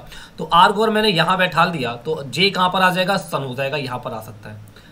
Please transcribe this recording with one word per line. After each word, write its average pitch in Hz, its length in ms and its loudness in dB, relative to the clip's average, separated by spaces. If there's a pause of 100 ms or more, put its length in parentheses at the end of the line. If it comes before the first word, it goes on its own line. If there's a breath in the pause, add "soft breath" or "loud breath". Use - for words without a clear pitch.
(380 loud breath)
तो 170 80 -8
आर 185 260 8
को 208 100 0
अगर 214 100 0
मैंने 214 180 0
यहाँ 170 280 2
बैठा 175 300 2
दिया 123 280 -6
तो 156 280 -6
जे 175 260 0
कहाँ 180 180 0
पर 185 140 -2
आ 185 80 4
जाएगा, 185 260 0
सन 143 280 -4
हो 127 100 -8
जाएगा, 139 240 -4
यहाँ 127 200 -8
पर 123 140 -10
आ 110 100 -10
सकता 107 280 -18
है, 107 180 -18 (240 loud breath)